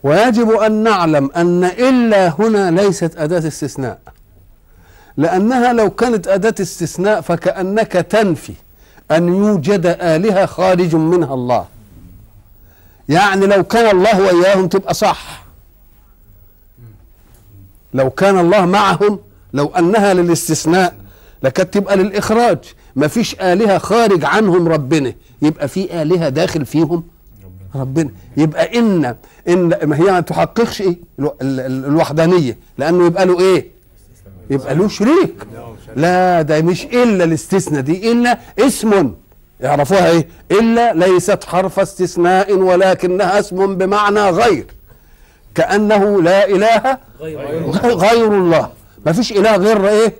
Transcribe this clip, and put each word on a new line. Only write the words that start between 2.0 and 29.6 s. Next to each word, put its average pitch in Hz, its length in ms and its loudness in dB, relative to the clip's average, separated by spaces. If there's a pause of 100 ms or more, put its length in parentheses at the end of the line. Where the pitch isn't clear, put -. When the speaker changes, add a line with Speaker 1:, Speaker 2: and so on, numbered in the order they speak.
Speaker 1:
هنا 202 320 2
ليست 175 460 0
أداة 160 300 -2
استثناء، 135 520 -8 (1160)
لأنها 214 560 0
لو 214 160 2
كانت 220 380 -2
أداة 196 340 0
استثناء 180 600 -4
فكأنك 190 680 -2
تنفي 185 640 -2 (580)
أن 170 160 2
يوجد 190 580 0
آلهة 180 600 0
خارج 180 500 0
منها 160 380 0
الله. 123 320 -2 (1400)
يعني 196 360 2
لو 196 180 4
كان 226 340 2
الله 196 240 2
وإياهم 190 460 2
تبقى 190 260 -2
صح، - 520 -4 (2500)
لو 131 160 0
كان 190 300 2
الله 180 260 4
معهم، 196 540 0 (340)
لو 143 120 -2
أنها 190 480 2
للاستثناء 170 840 0 (480)
لكانت 180 300 -2
تبقى 196 240 0
للإخراج، 208 600 0 (380)
ما 143 120 0
فيش 214 340 -4
آلهة 190 360 2
خارج 202 480 0
عنهم 175 420 2
ربنا، 147 460 -2 (280)
يبقى 147 260 -2
في - 340 -6
آلهة 165 280 0
داخل 156 360 -2
فيهم 165 380 -2 (720)
ربنا. 135 340 -4 (280)
يبقى 160 420 0
إن، 175 360 0 (320)
إن 180 200 2 (160)